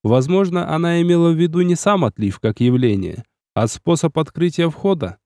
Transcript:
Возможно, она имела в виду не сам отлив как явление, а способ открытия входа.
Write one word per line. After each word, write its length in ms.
Возможно, 680
она 300
имела 280
в 60
виду 260
не 120
сам 300
отлив 360
как 200
явление, 640
а 120
способ 520
открытия 520
входа. 560